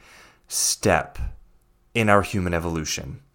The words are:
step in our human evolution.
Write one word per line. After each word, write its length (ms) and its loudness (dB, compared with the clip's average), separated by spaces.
step 680 0
in 160 2
our 120 6
human 320 -2
evolution. 680 -4